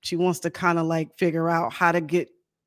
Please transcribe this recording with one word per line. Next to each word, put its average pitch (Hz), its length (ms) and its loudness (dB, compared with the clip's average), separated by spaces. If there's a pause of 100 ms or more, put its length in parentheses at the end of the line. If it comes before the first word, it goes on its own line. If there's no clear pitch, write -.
She - 160 -6
wants 175 240 2
to 170 100 -4
kinda, 170 320 0
like, 160 340 -4
figure 165 320 0
out 170 220 0
how 175 220 2
to 170 80 2
get 156 280 -2 (380)